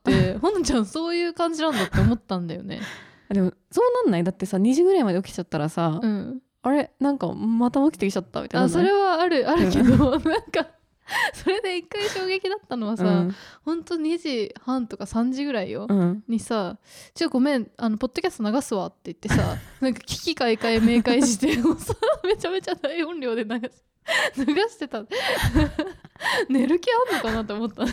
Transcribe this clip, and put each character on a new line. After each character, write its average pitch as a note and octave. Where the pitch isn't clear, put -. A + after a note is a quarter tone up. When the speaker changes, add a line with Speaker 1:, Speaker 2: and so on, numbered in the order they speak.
Speaker 1:
て、 -
Speaker 2:
<laughs> -
Speaker 1:
「ほ F4
の F#4
ち C#4
ゃ B3+
ん G#3
そ E4
う F4
い F4
う E4+
感 E4+
じ D#4
な D#4+
ん -
だ」 G#3
っ E3+
て -
思 A3+
っ A3+
た F#3
ん F3
だ E3
よ F3
ね。 -
Speaker 2:
あ、 G3+
で G3
も、 F#3
そ G4+
う B4
な F#4+
ん A3
な E3+
い？ F3
だ F#3
っ F#3
て F#3+
さ、 F#3+
二 A3
時 E4+
ぐ F#4+
ら F#4
い B3+
ま F#3+
で F3+
起 -
き -
ち -
ゃ F3+
っ -
た D#3+
ら D3+
さ、 E3
Speaker 1:
う A#3+
ん。 A3
Speaker 2:
「あ B3+
れ？ C#4+
な C#4
ん C#4
か、 F3
ま A3+
た C#4
起 D#4
き -
て G3
き G3
ち -
ゃ F#3+
っ -
た」 -
み -
た B3
い -
な。 -
Speaker 1:
あ、 -
そ F4
れ F#4
は F#4+
あ F4+
る、 C#4
あ D#4+
る D#4+
け C#4
ど、 B3+
Speaker 2:
う D4+
ん。 -
Speaker 1:
<laughs> -
な D#4+
ん -
か、 -
そ -
れ G4
で F#4
一 E4+
回 G#4
衝 F#4
撃 F#4+
だ F#4+
っ G#4+
た B3+
の A3
は A3
さ、 F3+
Speaker 2:
う F#3
ん。 F#3+
Speaker 1:
ほ D#4
ん E4
と F4
二 D#4+
時 C4
半 B3+
と G3+
か G3+
三 A#3+
時 C4+
ぐ C#4+
ら G#3
い F#3+
よ。 G3
Speaker 2:
う -
ん。 F#3+
Speaker 1:
に A3+
さ、 G#3
「ち E4+
ょ、 E4
ご B3+
め C#4
ん、 G#3+
あ A#3
の、 G#3+
ポ -
ッ B3
ド E4+
キ F#4+
ャ -
ス A#3
ト G#3
流 A#3+
す A#3+
わ」 F3
っ F3
て -
言 -
っ -
て -
さ、 -
Speaker 2:
<laughs> -
Speaker 1:
な C4
ん A#3+
か、 -
危 -
機 E4
開 A#3
会、 A3+
明 A3+
快 B3+
し A#3+
て、 D4+
<laughs> A#3
も E4
う E4
さ、 -
め G4
ち -
ゃ E4
め F#4+
ち -
ゃ F4
大 D#4+
音 E4
量 B3
で A#3
流 G#3+
し-、 A#3
流 C4+
し -
て C#4+
た。 G#3+
<laughs> F#4+
寝 B3+
る F4
気 -
あ A#4+
ん D#4+
の A#3
か A3
な A3+
っ G#3
て G#3
思 A3
っ G#3
た。 -